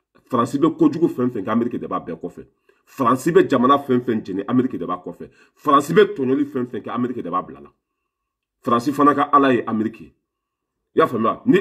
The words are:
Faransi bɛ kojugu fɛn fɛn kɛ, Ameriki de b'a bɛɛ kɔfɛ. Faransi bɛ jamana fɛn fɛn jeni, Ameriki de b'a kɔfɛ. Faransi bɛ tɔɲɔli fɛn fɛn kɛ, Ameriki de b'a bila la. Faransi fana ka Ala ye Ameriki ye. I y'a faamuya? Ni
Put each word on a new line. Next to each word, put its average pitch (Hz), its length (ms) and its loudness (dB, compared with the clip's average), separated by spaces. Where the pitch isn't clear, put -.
Faransi 127 300 -2
bɛ 160 180 0
kojugu 156 300 2
fɛn 127 240 -2
fɛn 98 140 -6
kɛ, 110 60 -4
Ameriki 117 280 -2
de 80 80 -8
b'a - 140 -6
bɛɛ 80 200 -12
kɔfɛ. 82 260 -14
Faransi 131 480 0
bɛ 165 160 4
jamana 135 300 2
fɛn 127 220 0
fɛn 113 240 -4
jeni, 95 240 -6
Ameriki 127 280 -2
de 85 100 -8
b'a 87 180 -6
kɔfɛ. 85 260 -16
Faransi 151 400 0
bɛ 202 200 4
tɔɲɔli 139 320 -2
fɛn 123 200 -6
fɛn 135 160 -10
kɛ, 117 80 -12
Ameriki 120 320 -4
de - 80 -10
b'a 90 120 -2
bila - 180 -20
la. - 120 -20
Faransi 120 280 0
fana 143 220 4
ka 143 180 -2
Ala 139 220 6
ye 110 120 0
Ameriki 110 380 -4
ye. - 100 -20
I 131 60 4
y'a 160 60 6
faamuya? 113 380 -2
Ni 160 160 4